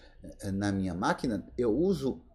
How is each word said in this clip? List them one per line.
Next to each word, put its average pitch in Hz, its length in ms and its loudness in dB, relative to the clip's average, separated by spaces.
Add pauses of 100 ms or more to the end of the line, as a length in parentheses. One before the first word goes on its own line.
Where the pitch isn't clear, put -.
(240)
eh, - 280 -8
na 98 200 0
minha 95 240 0
máquina, 110 600 0
eu 120 160 2
uso 143 640 0